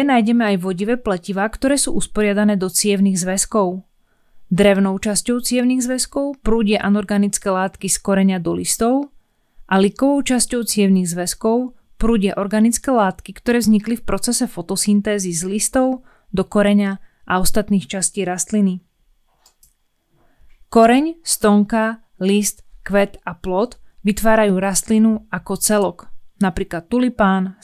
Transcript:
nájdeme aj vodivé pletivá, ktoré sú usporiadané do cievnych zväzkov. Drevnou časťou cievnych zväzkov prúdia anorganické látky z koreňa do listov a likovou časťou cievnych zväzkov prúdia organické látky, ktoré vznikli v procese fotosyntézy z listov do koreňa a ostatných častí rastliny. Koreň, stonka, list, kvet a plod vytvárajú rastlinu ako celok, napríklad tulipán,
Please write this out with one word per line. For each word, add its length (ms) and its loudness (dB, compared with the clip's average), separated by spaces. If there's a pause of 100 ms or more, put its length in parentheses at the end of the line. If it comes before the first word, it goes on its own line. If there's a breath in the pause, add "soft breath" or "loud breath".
nájdeme 400 2
aj 160 0
vodivé 320 -4
pletivá, 560 -4
ktoré 240 -2
sú 240 0
usporiadané 560 0
do 160 -2
cievnych 480 0
zväzkov. 640 -2 (720)
Drevnou 400 2
časťou 480 -4
cievnych 400 -2
zväzkov 640 -4
prúdia 400 2
anorganické 640 0
látky 400 -4
z 80 0
koreňa 480 2
do 80 -2
listov 560 -2 (560)
a 160 2
likovou 400 2
časťou 480 -2
cievnych 400 2
zväzkov 640 -4 (240)
prúdia 400 2
organické 560 0
látky, 400 0
ktoré 320 0
vznikli 320 2
v 80 -14
procese 400 -2
fotosyntézy 880 -2
z 160 -6
listov 560 -2 (240 soft breath)
do 160 -2
koreňa 560 2 (240)
a 160 -4
ostatných 480 -2
častí 320 -6
rastliny. 640 -2 (1800)
Koreň, 560 4
stonka, 800 0 (160)
list, 400 -2 (240)
kvet 400 0
a 80 -6
plod 480 -4 (240)
vytvárajú 560 2
rastlinu 720 0
ako 240 -6
celok, 560 -2 (240)
napríklad 480 -4
tulipán, 800 0